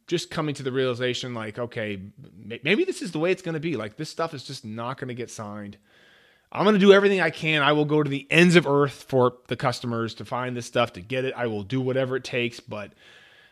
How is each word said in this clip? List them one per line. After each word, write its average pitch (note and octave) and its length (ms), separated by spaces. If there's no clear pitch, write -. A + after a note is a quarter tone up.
just E3+ 220
coming D3+ 260
to C3+ 80
the B2+ 80
realization, B2+ 600
like, A2 260
okay, A2+ 360
m-, G2+ 720
maybe A3 180
this F#4 200
is F#3 100
the D#3 80
way F3 100
it's F#3 120
gonna D#3+ 180
be. D#3 160
Like, G#2+ 200
this D#3 140
stuff E3 240
is C3 80
just C3 220
not A#2 340
gonna B2+ 160
get A#2 160
signed. G#2 460
I'm D#3+ 140
gonna G#3 140
do G3 140
everything G3 280
I D#3+ 100
can. D#3 320
I C#3 80
will D3+ 140
go D3+ 180
to C#3+ 80
the C#3 200
ends E3+ 260
of D3 100
earth C#3+ 420
for B2 260
the B2+ 80
customers A#2 600
to A2 100
find B2 320
this A#2+ 100
stuff, A#2+ 280
to F#2 60
get B2+ 240
it. C3 120
I A#2+ 100
will G#2+ 160
do C3 180
whatever C3 360
it B2+ 80
takes. A#2+ 340
But, G#2 360